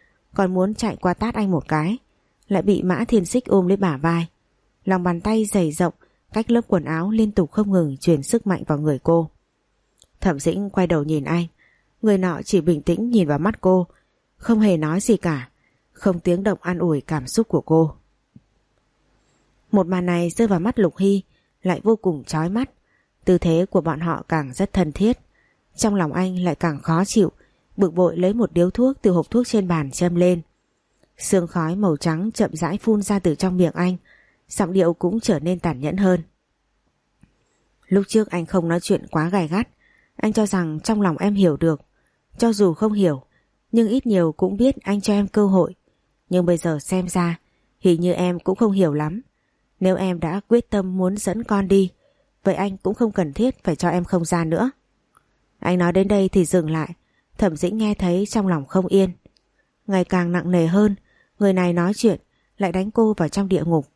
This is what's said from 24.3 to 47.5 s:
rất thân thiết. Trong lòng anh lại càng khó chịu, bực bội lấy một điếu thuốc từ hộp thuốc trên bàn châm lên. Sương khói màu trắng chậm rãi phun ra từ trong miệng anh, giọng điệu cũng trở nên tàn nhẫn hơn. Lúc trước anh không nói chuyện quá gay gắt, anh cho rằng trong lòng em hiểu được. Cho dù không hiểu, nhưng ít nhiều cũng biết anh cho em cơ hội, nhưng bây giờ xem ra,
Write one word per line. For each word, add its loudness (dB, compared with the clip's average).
rất -4
thân 0
thiết. 0
Trong 0
lòng 0
anh -4
lại -2
càng -4
khó 0
chịu, 2
bực 0
bội 2
lấy 0
một -2
điếu 2
thuốc 0
từ 4
hộp 0
thuốc 0
trên 0
bàn -2
châm -2
lên. 2
Sương 0
khói -4
màu 2
trắng -4
chậm -2
rãi -4
phun 0
ra -2
từ 0
trong -2
miệng 2
anh, -2
giọng -4
điệu 2
cũng -4
trở 0
nên -2
tàn -4
nhẫn -4
hơn. 2
Lúc 2
trước 0
anh -4
không 0
nói 0
chuyện -2
quá -2
gay 0
gắt, -2
anh -2
cho 2
rằng -2
trong -2
lòng 2
em 0
hiểu 4
được. 0
Cho 2
dù 2
không -2
hiểu, 0
nhưng 2
ít -2
nhiều 2
cũng -2
biết 2
anh -2
cho 0
em 0
cơ 2
hội, 2
nhưng 2
bây 2
giờ -4
xem -4
ra, -2